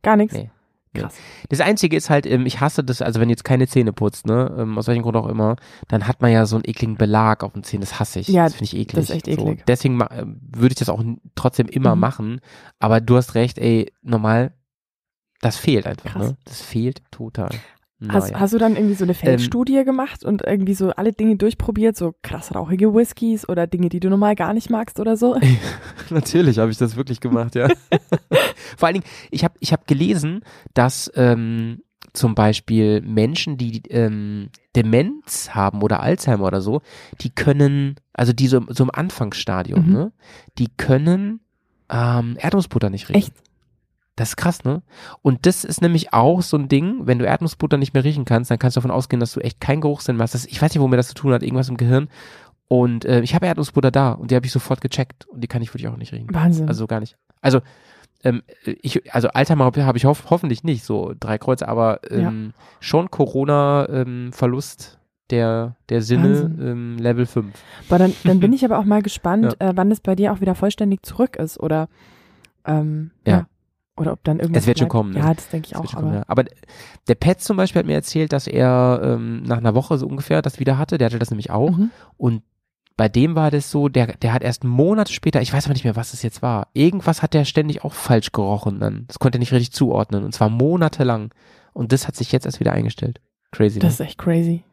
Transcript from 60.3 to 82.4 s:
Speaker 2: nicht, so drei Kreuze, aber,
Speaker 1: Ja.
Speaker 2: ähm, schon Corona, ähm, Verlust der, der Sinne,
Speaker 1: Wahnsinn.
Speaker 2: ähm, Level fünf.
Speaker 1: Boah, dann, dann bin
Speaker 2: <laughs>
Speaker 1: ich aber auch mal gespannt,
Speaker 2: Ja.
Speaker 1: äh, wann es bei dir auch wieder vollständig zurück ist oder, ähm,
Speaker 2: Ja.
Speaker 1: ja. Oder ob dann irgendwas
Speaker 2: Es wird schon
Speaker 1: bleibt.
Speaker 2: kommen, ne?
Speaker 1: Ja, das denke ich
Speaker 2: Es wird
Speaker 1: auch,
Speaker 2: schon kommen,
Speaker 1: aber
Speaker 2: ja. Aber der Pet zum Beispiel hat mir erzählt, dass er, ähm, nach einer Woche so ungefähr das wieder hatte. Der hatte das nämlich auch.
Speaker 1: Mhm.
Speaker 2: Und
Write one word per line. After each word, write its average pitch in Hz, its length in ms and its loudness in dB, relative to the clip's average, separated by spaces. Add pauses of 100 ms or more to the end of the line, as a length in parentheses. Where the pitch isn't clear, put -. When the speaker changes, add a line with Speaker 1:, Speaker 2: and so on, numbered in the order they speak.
Speaker 2:
nicht, 147 200 -2
so 98 360 -4
drei 107 200 -4
Kreuze, - 280 -2
aber, 113 320 0 (120)
Speaker 1:
Ja. 113 180 0
Speaker 2:
ähm, 110 240 -8 (280)
schon 170 280 0
Corona, 143 800 0
ähm, 123 420 -4
Verlust - 680 -4 (320)
der, 117 440 -2 (140)
der 117 140 0
Sinne, 123 260 4 (140)
Speaker 1:
Wahnsinn. 160 180 -4
Speaker 2:
ähm, 120 380 -6
Level 120 260 2
fünf. 104 300 -6 (340)
Speaker 1:
Boah, 175 80 4
dann, 185 160 6 (100)
dann 185 160 4
bin 175 40 4
Speaker 2:
<laughs> 214 100 6
Speaker 1:
ich 269 100 2
aber 226 140 2
auch 202 80 -2
mal 208 160 4
gespannt, 202 580 0
Speaker 2:
Ja. 190 100 0
Speaker 1:
äh, 185 60 -2
wann 190 140 2
es 214 120 0
bei 190 140 0
dir 202 180 2
auch 185 60 -6
wieder 190 140 0
vollständig 202 500 -2
zurück - 320 -4
ist - 240 -8
oder, 156 300 -2 (760)
ähm, 156 440 -2 (160)
Speaker 2:
Ja. - 80 4
Speaker 1:
ja. 90 140 2 (480)
Oder 151 180 -4
ob - 100 -12
dann 156 160 0
irgendwas 165 240 0
Speaker 2:
Es 110 40 2
wird 120 120 2
schon 131 80 4
Speaker 1:
bleibt. - 40 -4
Speaker 2:
kommen, 104 220 0
ne? 98 60 -2
Speaker 1:
Ja, 156 160 2
das - 140 -20
denke 160 180 -8
ich - 60 -18
Speaker 2:
Es - 40 -8
wird 165 100 -6
Speaker 1:
auch, - 40 -10
Speaker 2:
schon - 100 -10
kommen, 104 120 -2
Speaker 1:
aber 104 80 -2
Speaker 2:
ja. - 60 -8
Aber 123 180 2 (640)
der 120 60 4
Pet 180 280 2
zum 202 160 -2
Beispiel 185 220 0
hat 170 60 -2
mir 151 80 -2
erzählt, 151 400 -2
dass 139 140 -4
er, 127 560 2
ähm, 117 400 -2
nach 120 140 -2
einer 113 180 0
Woche 135 240 0
so 131 80 -4
ungefähr 139 340 -2
das - 180 -6
wieder 135 200 2
hatte. 160 180 -2
Der 131 80 2
hatte 113 140 -2
das 117 100 -2
nämlich 107 220 -6
auch. 151 260 2
Speaker 1:
Mhm. 220 140 2 (260)
Speaker 2:
Und 117 240 0 (560)